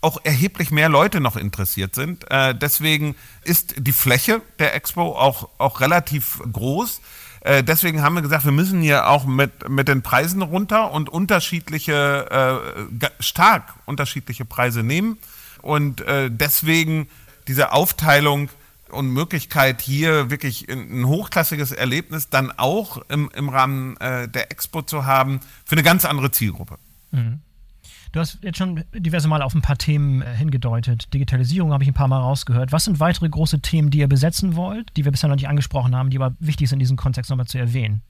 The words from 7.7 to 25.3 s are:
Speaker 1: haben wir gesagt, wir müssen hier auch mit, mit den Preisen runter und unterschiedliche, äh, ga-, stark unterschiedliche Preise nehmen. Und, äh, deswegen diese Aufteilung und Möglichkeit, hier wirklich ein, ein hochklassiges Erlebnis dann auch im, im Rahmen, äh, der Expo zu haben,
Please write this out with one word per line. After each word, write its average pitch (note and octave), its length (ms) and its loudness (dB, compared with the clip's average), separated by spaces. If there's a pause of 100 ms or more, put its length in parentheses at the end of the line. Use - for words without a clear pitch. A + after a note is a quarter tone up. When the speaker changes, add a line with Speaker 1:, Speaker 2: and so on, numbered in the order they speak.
Speaker 1:
haben D3 120 4
wir F3 80 0
gesagt, D3 220 0
wir D3 80 4
müssen F3+ 300 2
hier C#3+ 260 4
auch C3+ 160 4
mit, C3+ 440 0
mit C3+ 200 0
den C3+ 140 2
Preisen E3+ 400 0
runter G3 500 0
und D3+ 160 -2
unterschiedliche, D#3 1200 0
äh, C3 680 -2
ga-, C3+ 120 -2 (100)
stark - 540 2 (120)
unterschiedliche C3+ 580 -6
Preise A#2 380 -2
nehmen. F#3 360 -2 (440)
Und, D3 400 -2
äh, C3+ 280 0
deswegen D#3 760 0 (400)
diese C3+ 240 2
Aufteilung C#3+ 800 2 (400)
und C3+ 180 -4
Möglichkeit, C3+ 720 0
hier C#3+ 500 0
wirklich C#3 380 -6
ein, B2 320 -8
ein B2 60 0
hochklassiges D3+ 680 -2
Erlebnis C#3+ 560 -4
dann C3+ 280 0
auch F#3 520 -2
im, D3 260 -2
im C#3+ 140 -6
Rahmen, C3 480 -2
äh, B2 320 -6
der A#2 240 -8
Expo - 300 -8
zu C#3+ 240 -6
haben, C3+ 340 2 (240)